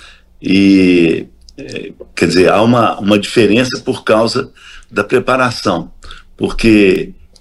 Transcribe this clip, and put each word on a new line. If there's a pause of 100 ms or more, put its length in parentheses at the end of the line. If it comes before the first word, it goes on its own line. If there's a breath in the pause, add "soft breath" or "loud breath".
(420 loud breath)
E, (300)
é, (240)
quer
dizer,
há
uma,
uma
diferença
por
causa (400 loud breath)
da
preparação. (440 loud breath)
Porque, (280)